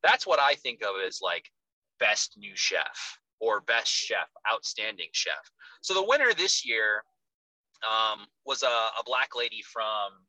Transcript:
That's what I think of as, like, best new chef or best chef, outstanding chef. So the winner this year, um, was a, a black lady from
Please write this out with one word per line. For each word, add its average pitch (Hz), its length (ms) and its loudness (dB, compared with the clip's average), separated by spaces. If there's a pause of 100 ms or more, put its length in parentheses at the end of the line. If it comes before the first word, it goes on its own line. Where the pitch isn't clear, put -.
That's 226 240 4
what 165 140 4
I 143 140 6
think 120 280 -8
of 101 120 -2 (100)
as, 92 160 -6
like, 87 240 -2 (540)
best 107 380 0
new 101 180 -18
chef - 640 -4 (220)
or 110 220 2
best 117 260 2
chef, - 400 -2 (240)
outstanding 107 600 -6
chef. - 200 -2 (480)
So 190 140 -4
the 196 100 2
winner 254 300 4
this 180 300 0
year, 110 380 0 (800)
um, 110 440 0 (180)
was 135 180 -2
a, 135 40 2
a 113 400 0
black 127 300 -2
lady 113 260 -4 (100)
from 107 400 -2 (160)